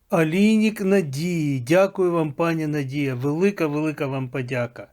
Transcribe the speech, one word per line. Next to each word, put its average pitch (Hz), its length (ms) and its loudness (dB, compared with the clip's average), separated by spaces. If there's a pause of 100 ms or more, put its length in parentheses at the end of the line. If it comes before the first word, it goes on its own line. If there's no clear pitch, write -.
Олійнік 208 720 2
Надії. 160 760 0
Дякую 180 520 2
вам, 160 220 -2
пані 165 340 -2
Надія. 139 480 -2
Велика, 160 520 0
велика 151 400 -2
вам 131 220 -4
подяка. 123 640 -6